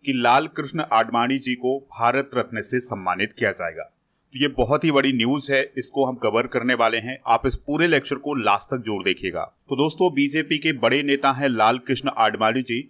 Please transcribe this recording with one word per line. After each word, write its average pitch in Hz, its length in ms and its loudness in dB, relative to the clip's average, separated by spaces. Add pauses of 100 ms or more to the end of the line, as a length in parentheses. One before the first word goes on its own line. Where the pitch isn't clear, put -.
कि 139 80 -2
लाल 127 340 4
कृष्ण 151 460 -6
आडवाणी 117 460 2
जी 127 160 -4
को 127 240 -2 (120)
भारत 123 440 0
रत्न 113 260 -4
से 123 200 -4
सम्मानित 95 580 -4
किया 104 140 0
जाएगा। 80 300 -8
तो - 560 -20
ये 143 100 0
बहुत 135 360 0
ही 160 60 4
बड़ी 139 220 4
न्यूज़ 131 400 -2
है, 135 100 2 (140)
इसको 135 300 -2
हम 127 100 -6
कवर 117 300 0
करने 123 280 0
वाले 113 240 2
हैं। 123 280 -8
आप 117 200 2
इस 123 100 0
पूरे 151 300 0
लेक्चर 143 300 2
को 143 180 -6
लास्ट 104 360 0
तक 127 120 -4
जरूर 104 220 -4
देखिएगा। 90 400 -2 (240)
तो 135 80 -2
दोस्तों, 156 380 2
बीजेपी 147 440 0
के 160 140 -2
बड़े 123 300 2
नेता 139 300 2
हैं 139 160 0
लाल 117 300 2
कृष्ण 127 400 -4
आडवाणी 110 440 2
जी 117 280 -4